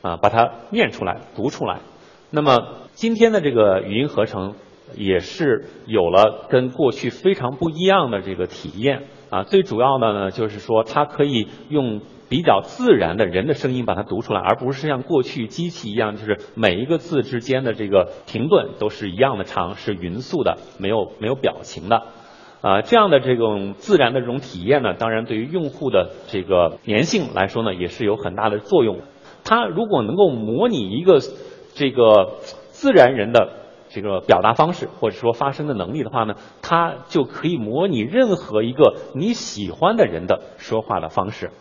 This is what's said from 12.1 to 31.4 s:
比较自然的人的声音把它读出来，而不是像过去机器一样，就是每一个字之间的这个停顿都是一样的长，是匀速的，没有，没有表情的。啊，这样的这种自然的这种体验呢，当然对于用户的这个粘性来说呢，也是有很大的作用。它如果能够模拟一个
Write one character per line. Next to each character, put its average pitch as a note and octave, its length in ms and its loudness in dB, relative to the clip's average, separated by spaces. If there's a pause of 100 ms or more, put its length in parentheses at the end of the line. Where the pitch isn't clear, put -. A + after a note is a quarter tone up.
比 D3 120 0
较 G#2+ 200 4
自 B3 300 0
然 F2+ 240 2
的 G#2+ 100 2
人 F#2 200 -2
的 D#3 80 0
声 C3 200 -4
音 B2 120 -4
把 G#2 80 0
它 F#2+ 80 -6
读 G2 180 -6
出 - 140 -6
来， G2 60 0
而 - 160 2
不 B2+ 160 -4
是 C#3 160 -6
像 C3 140 -4
过 D3 200 0
去 A#2+ 240 -6
机 E3+ 240 -6
器 A#2+ 220 -12
一 - 20 -10
样， G#2+ 220 -2
就 G2+ 80 -14
是 G#2 140 -2 (160)
每 G#2+ 220 2
一 A2 80 -4
个 D3 140 -2
字 C#3+ 240 -2
之 A#2+ 180 -6
间 B2+ 240 -2
的 A#2 100 -2
这 G#2 140 -6
个 F#2+ 220 4 (160)
停 A2+ 220 -4
顿 D3+ 300 4
都 G#2+ 100 -2
是 G#2 220 -8
一 F2 40 -10
样 B2 240 2
的 F#2+ 60 -4
长， F#2+ 320 -6
是 - 180 -6
匀 F2+ 260 -8
速 C3+ 240 -4
的， F2 140 0 (200)
没 G2 100 -6
有， G#2 300 -2
没 G#2+ 80 -6
有 B2+ 80 -2
表 B2+ 280 -4
情 E2+ 260 -14
的。 A2+ 160 2 (580)
啊， G2 200 2
这 - 140 2
样 G#3 140 6
的 C#3 100 6
这 B2+ 160 0
种 G2+ 420 -2
自 G3+ 200 2
然 B2 160 2
的 C3 60 0
这 A#2+ 60 -6
种 B2 140 -6
体 F2+ 220 -14
验 C3 200 2
呢， G2+ 160 -2
当 A2+ 120 -2
然 A2+ 160 -2
对 B2 100 -4
于 A2+ 100 -4
用 D#3+ 220 -4
户 C3 220 -6
的 F#2 200 2 (160)
这 G2 160 -6
个 F2 440 2
粘 A2 180 2
性 E3+ 300 -2
来 F#2+ 140 2
说 A#2 140 -4
呢， G#2 120 -2
也 F2+ 120 -6
是 G2+ 180 -6
有 G#2 120 2
很 F2+ 180 -6
大 G#2+ 140 -2
的 G#2 100 -2
作 D#3+ 240 2
用。 G#2+ 160 0 (460)
它 A#3 220 0
如 G3 200 -4
果 G3 160 0
能 A2 140 -4
够 F#3+ 140 6
模 A#2+ 380 -2
拟 B2+ 220 -2
一 B2+ 140 -4
个 F3 160 6 (540)